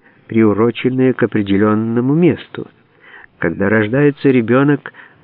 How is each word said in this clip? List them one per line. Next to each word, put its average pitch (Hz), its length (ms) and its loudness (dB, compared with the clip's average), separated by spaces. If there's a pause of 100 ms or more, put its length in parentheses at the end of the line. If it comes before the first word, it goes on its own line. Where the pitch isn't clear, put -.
(280)
приуроченное 117 840 0
к - 80 -6
определённому 110 920 0
месту. - 540 -2 (680)
Когда 92 300 -4
рождается 127 600 0
ребёнок, 131 640 0 (320)